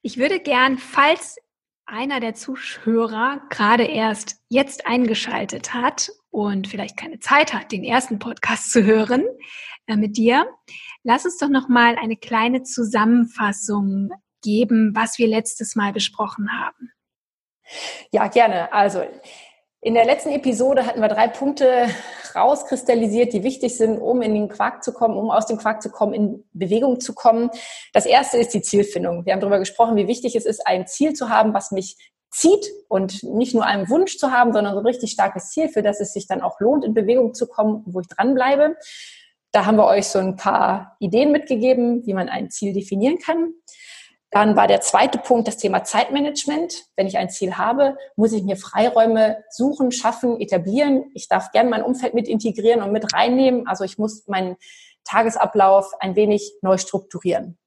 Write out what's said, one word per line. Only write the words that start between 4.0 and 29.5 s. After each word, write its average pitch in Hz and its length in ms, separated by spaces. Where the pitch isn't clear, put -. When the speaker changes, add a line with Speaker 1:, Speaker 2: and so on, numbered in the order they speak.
Speaker 1:
jetzt 269 380
eingeschaltet 233 880
hat 247 360
und 202 380
vielleicht 208 280
keine 330 220
Zeit 294 340
hat, 214 200
den 190 100
ersten 240 360
Podcast - 520
zu 226 140
hören, 220 400
äh, 220 100
mit 214 200
dir, 240 300
lass 247 220
uns 359 140
doch 285 100
noch 269 200
mal 240 280
eine 226 200
kleine 240 460
Zusammenfassung 214 1500
geben, 220 540
was 226 240
wir 233 80
letztes 220 480
Mal 202 180
besprochen 208 600
haben. - 400
Speaker 2:
Ja, 214 160
gerne. 202 440
Also, 196 300
in 226 140
der 233 100
letzten 285 260
Episode 262 560
hatten 233 140
wir 214 80
drei 220 200
Punkte 254 600
rauskristallisiert, 240 1000
die 196 120
wichtig 262 320
sind, 220 220
um 247 240
in 214 120
den 208 140
Quark - 340
zu 240 100
kommen, 220 240
um 214 140
aus 214 160
dem 226 100
Quark 214 260
zu - 80
kommen, 208 240
in 208 380
Bewegung 226 480
zu - 140
kommen. 233 360
Das - 120
erste 254 340
ist 233 160
die 190 80
Zielfindung. 175 640
Wir 190 80
haben 190 80
darüber 202 200